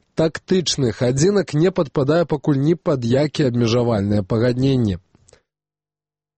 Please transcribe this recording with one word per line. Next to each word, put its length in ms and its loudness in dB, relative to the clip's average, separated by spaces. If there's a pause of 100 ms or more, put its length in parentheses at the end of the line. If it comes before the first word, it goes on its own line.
(160)
тактычных 880 -2
адзінак 480 0
не 160 2
падпадае 560 0
пакуль 320 -2
ні 180 2
пад 300 -4
якія 480 0
абмежавальныя 720 0
пагадненні. 720 0 (1400)